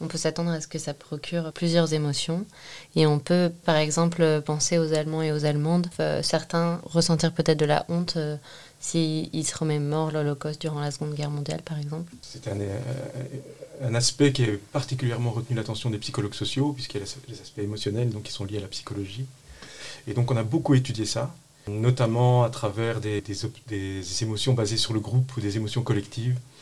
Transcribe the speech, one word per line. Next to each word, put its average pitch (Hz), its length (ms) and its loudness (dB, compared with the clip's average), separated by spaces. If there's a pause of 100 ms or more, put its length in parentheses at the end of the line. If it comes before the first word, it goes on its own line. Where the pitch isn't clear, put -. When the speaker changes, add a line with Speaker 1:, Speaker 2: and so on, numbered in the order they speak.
Speaker 1:
on 165 60 -6
peut 165 100 -6
s'attendre 170 340 0
à 160 100 -2
ce - 60 -10
que - 120 -8
ça 147 140 -6
procure 160 600 -6
plusieurs 165 400 4
émotions. 156 520 0 (500)
Et 156 120 8
on 147 120 6
peut, 175 320 4 (140)
par 160 120 6
exemple, 156 680 4
penser 151 320 2
aux 160 160 2
Allemands 156 300 0
et 156 80 2
aux 151 140 0
Allemandes. 156 420 4 (120)
Euh, 151 220 2
certains 170 640 0
ressentir 165 500 2
peut-être 156 260 4
de 151 60 4
la 147 240 2
honte, 170 280 0
euh, 151 180 -2 (440)
s'ils 160 680 0
se - 100 -4
remémorent 151 540 0
l'Holocauste 147 500 -2
durant 151 200 -4
la 147 100 -2
Seconde 151 240 -6
Guerre 147 160 -4
mondiale, 147 320 -4
par 156 160 -6
exemple. 156 420 -8
Speaker 2:
C'est - 260 -12
un, 98 120 -2
euh, 101 200 -4 (1000)
un 117 140 0
aspect 131 380 4
qui 131 100 2
a 113 40 2 (240)
particulièrement 120 600 -2
retenu 113 240 -4
l'attention 110 340 -4
des 107 100 -2
psychologues 104 360 -4
sociaux, 139 380 0
puisqu'il 123 260 -8
y 98 40 -8
a 95 40 -10 (200)
les 110 140 -14
aspects - 180 -14
émotionnels, 104 500 -2
donc, 104 140 -6
qui - 80 -12
sont 98 140 -6
liés 101 120 -6
à 98 40 -6
la 95 60 -10
psychologie. 98 580 -8 (840)
Et 107 60 -4
donc 123 180 2
on 120 60 2
a 113 60 2
beaucoup 139 300 2
étudié 110 320 2
ça, 117 300 -4 (320)
notamment 120 760 4
à 113 60 2
travers 113 520 -2
des, 104 180 -2
des 98 240 -6
op-, 104 140 -6 (100)
des 98 560 -4
émotions 110 300 0
basées 113 240 2
sur 113 160 2
le 107 80 2
groupe 127 340 0
ou 113 60 -4
des 101 160 0
émotions 110 240 -2
collectives, 117 560 -2 (240)